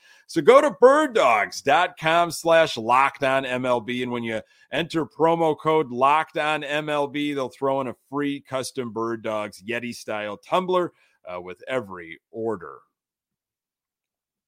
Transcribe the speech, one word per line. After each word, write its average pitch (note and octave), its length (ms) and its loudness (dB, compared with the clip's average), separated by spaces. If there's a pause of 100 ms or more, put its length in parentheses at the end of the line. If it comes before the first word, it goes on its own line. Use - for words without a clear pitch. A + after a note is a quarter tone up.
(260)
So E3 160 -4
go B3 180 8
to C#4 180 0
bird C4+ 360 6
dogs A2+ 480 2
dot E3 360 2
com E3 320 2
slash E3 460 2
locked B2+ 480 2
on C3+ 220 0
M B2+ 180 -4
L B2 160 2
B, B2 220 -6
and A#2+ 100 -6
when A#2+ 120 -4
you A2 180 -6 (280)
enter D#3 360 -4
promo E3 520 2
code D#3 320 0
Locked C#3+ 460 2
On D3+ 260 -2
M D3+ 280 -4
L D3 160 0
B, D3 260 -4
they'll C3+ 160 -4
throw C3+ 320 -2
in C3 80 -6
a A2 80 -10 (140)
free C#3+ 300 -4
custom C3 520 -8
Bird A2+ 300 -4
Dogs G#2+ 400 -6
Yeti A#2 320 -8
style G#2 420 -8
tumbler, F3+ 560 -2 (340)
uh, F2+ 140 -10
with F2+ 260 -16
every F#2 540 -8 (100)
order. F#2+ 480 -8 (1700)